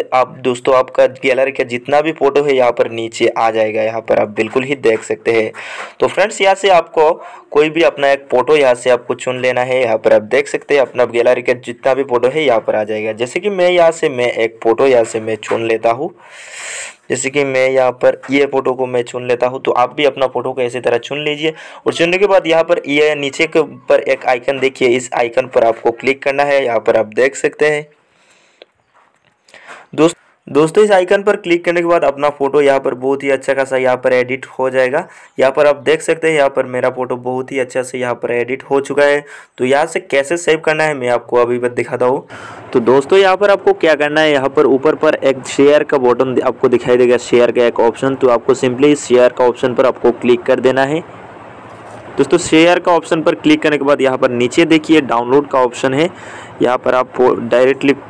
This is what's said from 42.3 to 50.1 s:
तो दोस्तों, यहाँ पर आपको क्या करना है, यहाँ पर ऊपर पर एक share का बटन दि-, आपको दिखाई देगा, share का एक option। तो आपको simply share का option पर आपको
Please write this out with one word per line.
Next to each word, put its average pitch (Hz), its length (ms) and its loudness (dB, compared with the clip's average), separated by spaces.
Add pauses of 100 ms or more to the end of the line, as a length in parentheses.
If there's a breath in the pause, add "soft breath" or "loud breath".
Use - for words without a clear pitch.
तो 131 80 2
दोस्तों, 135 380 2
यहाँ 190 180 4
पर 202 140 2
आपको 196 240 2
क्या 160 200 2
करना 147 260 0
है, 156 120 2
यहाँ 135 160 0
पर 139 180 2
ऊपर 135 300 2
पर 156 200 0
एक 131 300 -2
share 147 380 2
का 151 160 -2
बटन 123 340 0
दि-, - 100 -2
आपको 127 240 0
दिखाई 123 280 2
देगा, 123 240 4
share 120 320 2
का 123 140 2
एक 117 140 -2
option। 117 340 0
तो 131 160 0
आपको 120 260 0
simply 135 420 2
share 123 340 4
का 127 120 0
option 123 300 0
पर 131 120 2
आपको 120 260 2